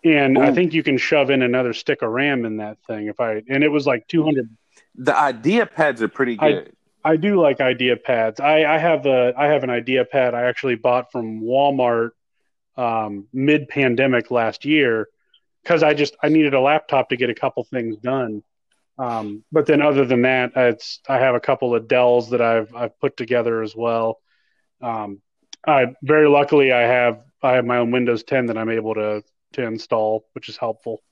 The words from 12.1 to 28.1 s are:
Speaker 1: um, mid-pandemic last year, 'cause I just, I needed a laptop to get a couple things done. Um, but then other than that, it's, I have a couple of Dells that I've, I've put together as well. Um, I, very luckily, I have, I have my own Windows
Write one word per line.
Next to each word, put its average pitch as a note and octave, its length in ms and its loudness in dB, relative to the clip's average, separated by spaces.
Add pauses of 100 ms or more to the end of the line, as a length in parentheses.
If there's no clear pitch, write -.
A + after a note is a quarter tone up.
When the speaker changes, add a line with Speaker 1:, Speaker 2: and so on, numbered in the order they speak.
Speaker 1:
um, A2 560 -6
mid-pandemic C3 1000 0
last A2+ 340 -2
year, C3+ 440 0 (560)
'cause D#3+ 180 2
I D3+ 120 4
just, C#3+ 280 -2
I D3+ 60 0
needed D3+ 260 2
a C3 60 2
laptop C#3 500 0
to B2+ 60 -2
get B2 140 -2
a A2 40 -6
couple B2 300 -6
things A2+ 340 -8
done. A#2+ 440 -6 (560)
Um, A2 540 -8
but D3 140 2
then D3+ 140 4
other C#3+ 240 4
than B2 180 2
that, B2+ 340 2
it's, A#2+ 520 0
I C3+ 100 0
have B2+ 180 4
a A#2 40 0
couple B2+ 340 -2
of A2+ 120 -2
Dells B2 440 2
that B2 120 0
I've, A#2 320 0
I've A#2 240 -8
put - 180 -4
together A#2 460 -2
as G#2+ 140 -8
well. A2+ 420 -2 (640)
Um, G#2+ 380 -8 (460)
I, C3 360 2
very D3+ 260 4
luckily, C#3+ 440 4
I B2 100 2
have, A#2+ 380 2 (220)
I C3 100 2
have B2+ 120 2
my B2 140 -2
own A#2+ 140 0
Windows A#2+ 320 0